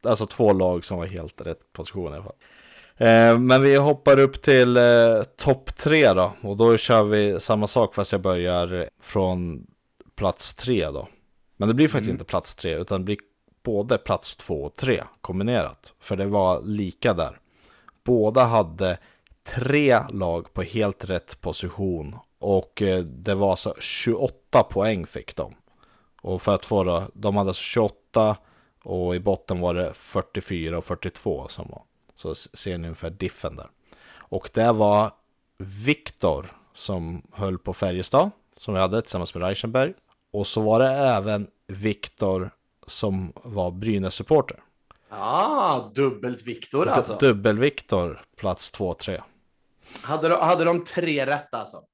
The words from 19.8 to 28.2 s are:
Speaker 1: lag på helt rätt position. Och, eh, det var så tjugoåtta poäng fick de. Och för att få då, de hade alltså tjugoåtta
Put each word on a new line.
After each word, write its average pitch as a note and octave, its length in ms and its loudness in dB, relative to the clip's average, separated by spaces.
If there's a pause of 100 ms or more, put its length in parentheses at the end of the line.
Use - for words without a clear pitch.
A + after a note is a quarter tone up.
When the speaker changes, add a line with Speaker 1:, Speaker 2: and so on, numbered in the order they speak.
Speaker 1:
lag F2 440 -4
på F#2+ 80 -6
helt G2+ 420 -4
rätt F#2+ 360 -8
position. E2+ 760 -6 (220)
Och, G2 440 -2
eh, F#2 220 2
det E2+ 300 -6
var G2 220 2
så - 240 -8
tjugoåtta - 840 -2
poäng G2 440 -2
fick - 300 -16
de. - 180 -10 (680)
Och F#2 200 -6
för G#2 120 2
att - 120 -4
få G2 180 0
då, F2 180 0 (120)
de G2+ 220 -2
hade G2 140 0
alltså - 120 -8
tjugoåtta G#2+ 720 0 (460)